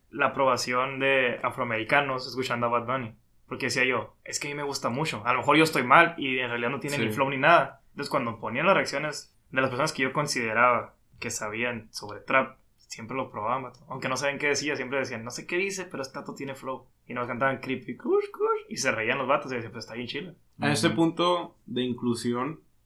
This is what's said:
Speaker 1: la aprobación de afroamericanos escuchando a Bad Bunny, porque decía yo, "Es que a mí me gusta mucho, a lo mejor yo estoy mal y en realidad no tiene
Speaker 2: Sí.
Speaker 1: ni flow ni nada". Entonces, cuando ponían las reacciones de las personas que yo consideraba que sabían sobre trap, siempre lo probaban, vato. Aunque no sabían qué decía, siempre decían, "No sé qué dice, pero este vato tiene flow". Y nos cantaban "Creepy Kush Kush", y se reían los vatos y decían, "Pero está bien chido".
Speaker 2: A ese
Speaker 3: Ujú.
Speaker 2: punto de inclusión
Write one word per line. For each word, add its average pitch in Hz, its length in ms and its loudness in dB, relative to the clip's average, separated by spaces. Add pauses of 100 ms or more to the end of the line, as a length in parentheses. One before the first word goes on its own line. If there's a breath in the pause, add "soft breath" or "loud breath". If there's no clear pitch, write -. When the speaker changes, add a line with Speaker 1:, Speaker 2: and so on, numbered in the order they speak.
(100)
Speaker 1:
la 139 160 2
aprobación 127 720 0
de 135 420 4
afroamericanos 127 840 0
escuchando 120 380 -2
a - 20 0
Bad 117 180 0
Bunny, 123 280 -4 (340)
porque 135 180 -4
decía 127 200 2
yo, 120 280 -2 (100)
"Es - 140 -6
que 147 100 -8
a - 20 -6
mí 143 60 -8
me 147 60 -6
gusta 139 280 -4
mucho, 123 360 -2
a 123 60 4
lo 127 60 2
mejor 143 180 4
yo 160 80 8
estoy 151 200 2
mal 160 340 8
y 131 200 -2
en 123 120 -2
realidad 120 200 0
no - 100 -4
tiene 143 180 -4
Speaker 2:
Sí. 113 80 2
Speaker 1:
ni 107 60 0
flow 135 180 2
ni 135 80 -2
nada". 147 420 6 (120)
Entonces, 143 180 -8
cuando 120 280 -2
ponían 117 280 -2
las 190 80 6
reacciones 143 600 -2 (160)
de 131 120 0
las 127 80 2
personas 139 240 0
que 135 80 -2
yo 131 100 2
consideraba 120 840 2 (240)
que 117 120 -6
sabían 113 640 -6
sobre 104 280 -12
trap, - 380 0 (180)
siempre 113 400 -12
lo 131 140 -4
probaban, 120 320 -4
vato. 123 260 -16
Aunque 131 220 -6
no 131 80 -2
sabían 139 200 -2
qué 143 100 0
decía, 143 280 0
siempre 127 220 -4
decían, 117 260 -4
"No 123 60 -10
sé - 160 -12
qué 175 100 -4
dice, 190 340 -4
pero 139 120 -8
este 131 160 -12
vato 143 160 -10
tiene 139 200 -8
flow". 127 320 -10 (200)
Y - 80 -12
nos 123 120 -4
cantaban 127 320 0
"Creepy 127 380 -6
Kush 403 340 0
Kush", 427 380 -2
y - 80 -12
se 131 160 0
reían 113 240 0
los 135 120 -2
vatos 143 240 0
y - 20 -2
decían, 113 180 -6
"Pero 117 80 -12
está 113 140 -14
bien 120 140 -8
chido". 156 260 -10 (260)
Speaker 2:
A 143 100 0
ese 147 180 2
Speaker 3:
Ujú. - 80 0
Speaker 2:
punto 165 600 2 (100)
de 123 160 -2
inclusión 123 800 -2 (260)